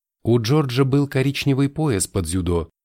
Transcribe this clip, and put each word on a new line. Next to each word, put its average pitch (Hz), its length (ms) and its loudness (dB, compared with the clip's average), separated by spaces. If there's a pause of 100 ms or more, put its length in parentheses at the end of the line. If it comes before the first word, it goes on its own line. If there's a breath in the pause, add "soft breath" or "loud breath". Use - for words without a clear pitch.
(220)
У 120 180 2
Джорджа 135 440 0
был 139 240 2
коричневый 139 600 0
пояс 143 380 -2
под 92 200 -2
дзюдо. 85 440 -2 (140)